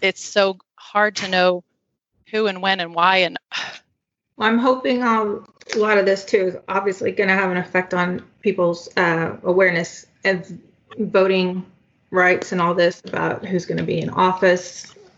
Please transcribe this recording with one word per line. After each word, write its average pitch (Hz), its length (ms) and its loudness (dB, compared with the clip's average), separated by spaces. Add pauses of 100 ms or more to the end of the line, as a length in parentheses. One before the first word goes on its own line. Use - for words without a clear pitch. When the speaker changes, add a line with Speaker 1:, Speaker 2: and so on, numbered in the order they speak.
Speaker 1:
it's 190 240 -2
so 196 340 0 (180)
hard 208 400 0
to 196 120 -6
know 180 360 2 (640)
who 214 160 0
and 185 160 -4
when 190 180 0
and 170 140 -8
why. 185 240 4
And 175 180 0 (160)
<sighs> - 60 -8 (800)
Speaker 2:
Well, 214 100 0
I'm 226 100 4
hoping, 262 440 0
um, 220 440 -2 (280)
a 233 40 0
lot 214 200 2
of 190 80 2
this 196 180 0
too 196 240 0
is 180 80 -6 (100)
obviously 196 460 -4
gonna 190 240 0
have 190 140 0
an 180 80 -2
effect 180 340 -4
on 180 320 -2 (160)
people's, 180 560 -2
uh, 170 460 0
awareness 180 640 0 (180)
of 185 260 -2 (480)
voting 185 640 0 (460)
rights 180 400 2
and 185 100 -4
all 170 140 2
this 180 300 2
about 165 400 -4
who's 185 220 -4
gonna 165 160 -4
be 160 180 -4
in 160 80 -4
office, 185 840 0 (240)